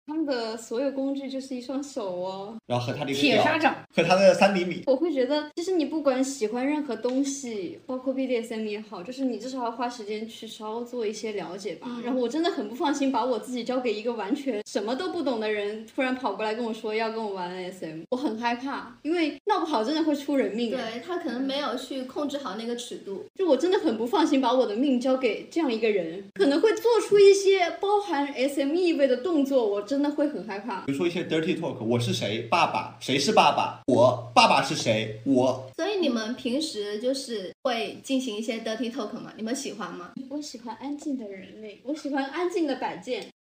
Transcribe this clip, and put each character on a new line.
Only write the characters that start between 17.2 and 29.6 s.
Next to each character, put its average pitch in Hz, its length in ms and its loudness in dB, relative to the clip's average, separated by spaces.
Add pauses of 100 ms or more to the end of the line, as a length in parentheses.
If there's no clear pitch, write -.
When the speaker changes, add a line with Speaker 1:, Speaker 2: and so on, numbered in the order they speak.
Speaker 1:
我 208 80 -4
玩 180 200 -6
S 185 340 -8
M， 160 160 -10 (100)
我 254 60 0
很 240 200 -2
害 240 180 0
怕， 247 480 -8
因 302 100 -2
为 330 320 0
闹 392 160 2
不 320 40 0
好 233 160 0
真 262 140 0
的 311 80 2
会 302 100 2
出 277 220 -2
人 220 180 2
命。 226 180 -2
Speaker 4:
对， - 80 -2 (260)
他 349 120 -4
可 320 140 -4
能 247 100 -4
没 269 180 -2
有 247 180 -2
去 262 260 -8
控 294 240 -4
制 277 120 -4
好 196 160 -6
那 226 100 -6
个 240 100 -2
尺 214 220 -10
度。 - 260 -10 (120)
Speaker 1:
就 381 120 2
我 277 80 8
真 339 160 2
的 403 80 4
很 226 180 2
不 226 80 -2
放 320 220 4
心 269 140 4
把 240 120 4
我 254 120 6
的 202 100 -2
命 254 240 4
交 262 160 4
给 254 340 0
这 330 120 0
样 269 100 2
一 220 80 0
个 220 100 2
人， 185 440 -2
可 381 140 4
能 285 120 6
会 440 140 6
做 453 340 4
出 403 100 6
一 392 160 12
些 370 360 4 (100)
包 403 220 2
含 285 260 0
S 269 320 -2
M 277 160 2
意 349 180 4
味 277 140 4
的 247 80 2
动 294 300 2
作， 262 200 4